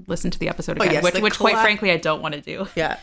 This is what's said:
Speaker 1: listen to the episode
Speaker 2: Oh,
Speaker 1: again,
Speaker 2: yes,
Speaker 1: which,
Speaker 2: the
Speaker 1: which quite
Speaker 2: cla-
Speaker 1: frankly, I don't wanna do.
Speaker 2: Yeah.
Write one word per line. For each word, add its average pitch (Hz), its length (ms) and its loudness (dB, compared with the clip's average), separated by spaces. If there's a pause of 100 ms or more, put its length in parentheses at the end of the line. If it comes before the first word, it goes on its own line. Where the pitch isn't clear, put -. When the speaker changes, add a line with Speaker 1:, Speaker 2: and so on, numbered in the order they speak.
Speaker 1:
listen 180 260 -2
to - 60 -4
the - 120 -2
episode - 280 -6
Speaker 2:
Oh, - 40 0
Speaker 1:
again, 180 140 4
Speaker 2:
yes, 151 80 0
Speaker 1:
which, 175 100 4
Speaker 2:
the 185 80 0
Speaker 1:
which 214 160 2
quite 220 160 4
Speaker 2:
cla- 220 80 2
Speaker 1:
frankly, 208 280 2
I 170 60 4
don't 160 240 -2
wanna 151 220 -6
do. 160 240 -8 (100)
Speaker 2:
Yeah. 160 260 -2